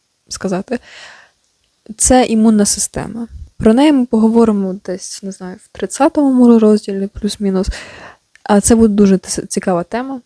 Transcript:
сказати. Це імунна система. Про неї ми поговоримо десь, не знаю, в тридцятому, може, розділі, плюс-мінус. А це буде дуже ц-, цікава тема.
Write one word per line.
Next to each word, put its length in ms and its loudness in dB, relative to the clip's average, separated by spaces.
сказати. 500 -6
Це 300 2
імунна 380 2
система. 640 -6
Про 180 2
неї 180 4
ми 140 0
поговоримо 680 0
десь, 360 -12
не 100 -12
знаю, 320 -16
в 80 -20
тридцятому, 600 -2
може, 260 6
розділі, 480 0
плюс-мінус. 600 -4
А 160 2
це 140 2
буде 200 4
дуже 240 4
ц-, 280 -8
цікава 360 -4
тема. 440 -8